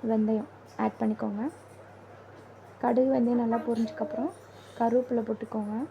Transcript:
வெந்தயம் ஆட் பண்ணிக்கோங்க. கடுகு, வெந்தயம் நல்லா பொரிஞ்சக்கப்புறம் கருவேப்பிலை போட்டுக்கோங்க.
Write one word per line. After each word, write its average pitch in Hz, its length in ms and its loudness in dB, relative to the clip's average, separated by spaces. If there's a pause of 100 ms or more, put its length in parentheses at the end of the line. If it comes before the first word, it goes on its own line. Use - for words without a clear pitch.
(120)
வெந்தயம் 220 380 2 (360)
ஆட் 220 160 0
பண்ணிக்கோங்க. 214 480 -2 (1300)
கடுகு, 254 320 4
வெந்தயம் 240 280 4
நல்லா 226 240 2
பொரிஞ்சக்கப்புறம் 226 640 -2 (480)
கருவேப்பிலை 233 500 2
போட்டுக்கோங்க. 214 460 -4 (160)